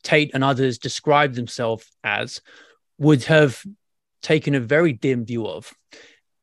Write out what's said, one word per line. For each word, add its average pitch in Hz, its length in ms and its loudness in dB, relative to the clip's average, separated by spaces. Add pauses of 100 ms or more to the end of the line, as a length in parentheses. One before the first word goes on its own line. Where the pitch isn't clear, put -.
Tate 151 300 2
and 135 100 0
others 131 340 0
describe 143 560 0
themselves 117 520 -6 (180)
as 110 380 -6 (560)
would 143 280 2
have 151 380 2 (580)
taken 156 340 0
a 135 40 0
very 143 340 0
dim 120 320 -2
view 117 200 -6
of. 90 280 -12 (680)